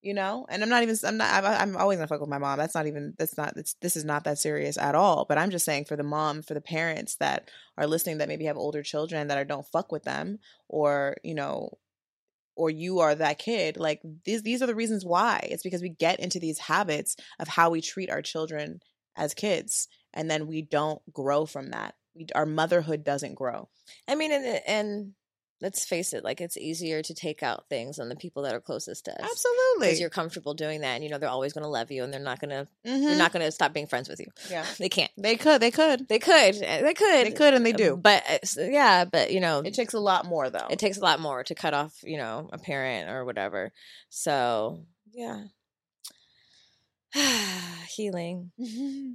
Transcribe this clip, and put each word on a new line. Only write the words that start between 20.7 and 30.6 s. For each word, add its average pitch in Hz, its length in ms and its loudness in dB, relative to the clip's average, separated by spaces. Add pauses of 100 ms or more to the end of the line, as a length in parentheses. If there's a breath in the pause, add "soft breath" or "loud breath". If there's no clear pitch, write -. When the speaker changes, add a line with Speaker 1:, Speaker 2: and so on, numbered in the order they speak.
Speaker 1:
grow 143 340 0
from 135 240 -10
that. - 240 -8 (200)
We, 165 200 -16
our 151 120 2
motherhood 156 560 0
doesn't 143 320 -4
grow. - 340 -6 (380 soft breath)
Speaker 2:
I 269 80 0
mean, 311 160 -2
and, 262 380 0
and 208 440 -2 (480)
let's 196 240 -4
face 180 280 -2
it, 123 120 -8
like, - 160 -4
it's 170 160 -8
easier 160 460 -6
to 160 120 -10
take 151 280 -6
out - 280 -4
things 135 280 -6
on 120 100 -8
the 123 80 -10
people 151 260 -10
that 131 120 -4
are 117 60 -6
closest - 460 -10
to - 60 -10
us. - 60 -10 (120)
Speaker 1:
Absolutely. 480 580 4
Speaker 2:
'Cause 160 120 4
you're 170 100 -2
comfortable 165 440 -6
doing 156 280 -4